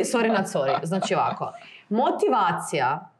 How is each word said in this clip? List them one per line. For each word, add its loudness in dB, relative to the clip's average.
sorry, 0
not 2
sorry. 0
Znači, -2
ovako. -2
Motivacija 0